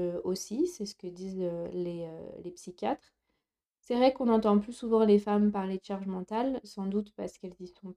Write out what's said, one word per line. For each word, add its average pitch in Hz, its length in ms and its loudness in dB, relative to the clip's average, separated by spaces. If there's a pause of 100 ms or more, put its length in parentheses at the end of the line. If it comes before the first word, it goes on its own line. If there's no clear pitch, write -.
(260)
aussi, 208 420 -2
c'est 220 180 -6
ce 202 80 -10
que - 140 -14
disent, 185 320 -8
euh, 170 320 -4
les, 175 340 -6
euh, 160 240 -12 (140)
les 175 80 -12
psychiatres. - 600 -8 (680)
C'est - 160 -6
vrai 254 160 6
qu'on 262 160 0
entend 220 320 6
plus 220 140 -6
souvent 226 320 2
les 208 140 8
femmes 208 340 2
parler 190 240 -4
de - 80 -10
charge 196 200 -6
mentale, 214 600 -2
sans 202 200 -8
doute 202 300 -2
parce - 220 -8
qu'elles 180 240 -14
y 180 60 -12
sont 180 300 -16